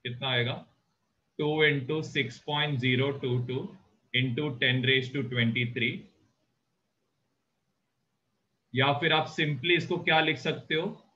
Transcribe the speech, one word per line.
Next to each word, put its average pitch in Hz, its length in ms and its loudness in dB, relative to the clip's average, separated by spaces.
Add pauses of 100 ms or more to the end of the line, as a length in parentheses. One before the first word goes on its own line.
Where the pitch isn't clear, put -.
कितना 127 240 -8
आएगा? 123 260 0 (840)
टू 151 80 0 (180)
into 143 420 2
six 127 320 -4 (100)
point 147 360 -2
zero 127 240 2 (120)
two 127 160 -2 (120)
two 131 140 -4 (520)
into 131 320 0 (160)
ten 127 260 2
raise 131 260 2
to 139 80 -2 (100)
twenty-three, 120 600 0 (2750)
या 135 240 4
फिर 160 140 2
आप 156 220 0
simply 156 420 2
इसको 170 280 -2
क्या 160 160 4
लिख 156 180 0
सकते 151 360 -4
हो? 165 120 0 (300)